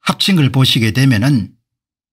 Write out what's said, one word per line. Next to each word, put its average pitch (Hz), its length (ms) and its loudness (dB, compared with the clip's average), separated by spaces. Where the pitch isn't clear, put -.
합친 - 360 -2
걸 139 140 2
보시게 123 420 0
되면은 131 600 0